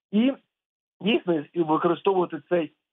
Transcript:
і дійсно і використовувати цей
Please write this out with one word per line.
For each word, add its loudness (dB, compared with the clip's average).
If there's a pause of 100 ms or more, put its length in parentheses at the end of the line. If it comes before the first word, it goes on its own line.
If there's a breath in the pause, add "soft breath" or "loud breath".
(120)
і 2 (680)
дійсно 0 (100)
і -2
використовувати 0
цей -2 (220)